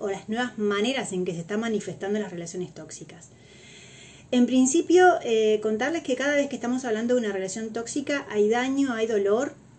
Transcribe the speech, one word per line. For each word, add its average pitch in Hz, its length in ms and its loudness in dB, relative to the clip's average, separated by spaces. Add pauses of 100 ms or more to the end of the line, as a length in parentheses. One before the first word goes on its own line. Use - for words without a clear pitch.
o 208 80 -4
las 196 220 -8
nuevas 240 260 -4
maneras 208 560 -2
en 180 140 -2
que 185 60 -4
se 165 80 -6
están 208 200 -4
manifestando 208 580 -4
las 196 120 -6
relaciones 175 440 -10
tóxicas. - 540 -18 (1040)
En 247 140 4
principio, 330 680 6 (100)
eh, 220 380 4
contarles 254 400 -2
que 254 120 -2
cada 277 200 0
vez 285 160 0
que 254 40 -6
estamos 247 300 -4
hablando 233 300 0
de 247 60 4
una 208 120 -4
relación 196 400 -6
tóxica 277 560 -4
hay 208 220 2
daño, 262 420 0
hay 220 140 0
dolor, 214 480 0 (240)